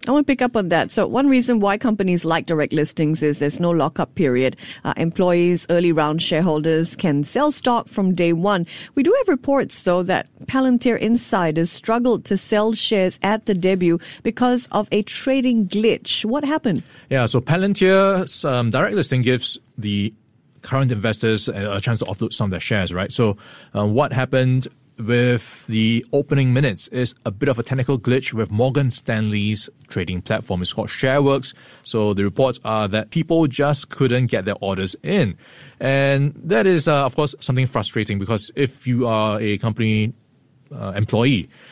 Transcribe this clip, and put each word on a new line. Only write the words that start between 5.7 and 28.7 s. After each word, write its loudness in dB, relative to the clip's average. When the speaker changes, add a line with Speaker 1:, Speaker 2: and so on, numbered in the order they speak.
Speaker 1:
round 0
shareholders 0
can 0
sell 0
stock 0
from 0
day 2
one. 0
We 2
do 4
have 0
reports, 0
though, 2
that -2
Palantir 2
insiders 0
struggled 0
to -2
sell 0
shares 0
at 0
the 0
debut 2
because 0
of 0
a 0
trading 0
glitch. 0
What -2
happened? -2
Speaker 2:
Yeah, 2
so 0
Palantir's, 2
um, 0
direct 0
listing 0
gives 0
the -2
current 0
investors 0
a, -6
a -6
chance 0
to -4
offload -6
some -2
of -2
their -4
shares, -2
right? -4
So, 2
uh, 0
what 2
happened 0
with 0
the 2
opening 2
minutes 0
is -2
a -4
bit -2
of 2
a -2
technical -2
glitch 0
with -2
Morgan 2